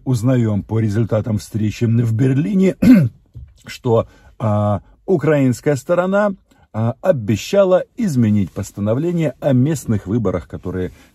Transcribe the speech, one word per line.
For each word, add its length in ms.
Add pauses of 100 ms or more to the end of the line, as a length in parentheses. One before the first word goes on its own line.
узнаем 580
по 160
результатам 600
встречи 460
в 280
Берлине, 680
<clears throat> 840
что, 420 (300)
а, 440 (240)
украинская 680
сторона, 600 (360)
а, 300
обещала 840 (120)
изменить 560
постановление 880
о 120
местных 540
выборах, 420
которые 440 (220)